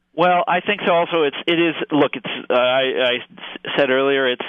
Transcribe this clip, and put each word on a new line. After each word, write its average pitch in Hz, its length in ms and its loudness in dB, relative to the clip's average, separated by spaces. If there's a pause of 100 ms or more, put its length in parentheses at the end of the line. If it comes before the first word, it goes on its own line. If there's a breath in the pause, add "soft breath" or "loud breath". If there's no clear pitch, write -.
(140)
Well, 175 320 2
I 180 140 0
think 202 260 -4
so. 190 60 2
Also, 170 300 2
it's, 143 240 0
it 165 120 0
is. 165 160 2 (160)
Look, 143 260 2
it's, 120 100 -12 (240)
uh, - 20 0
I, 127 300 2
I 127 320 0
s-, - 640 -12
said 143 100 4
earlier, 135 400 2
it's 123 200 -4